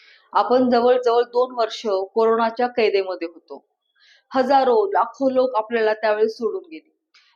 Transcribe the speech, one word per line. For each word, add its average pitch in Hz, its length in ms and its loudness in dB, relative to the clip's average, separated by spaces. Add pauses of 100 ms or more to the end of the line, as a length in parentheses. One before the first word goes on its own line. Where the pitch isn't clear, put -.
(340)
आपण 240 360 2
जवळजवळ 240 540 2
दोन 247 280 -2
वर्ष 233 360 -6
कोरोनाच्या 226 800 0
कैदेमध्ये 190 600 -2
होतो. 143 380 -20 (720)
हजारो, 247 560 2
लाखो 226 380 0
लोक 254 260 0
आपल्याला 220 380 -2
त्यावेळेस 214 440 -2
सोडून 190 340 -6
गेले. - 240 -20 (400)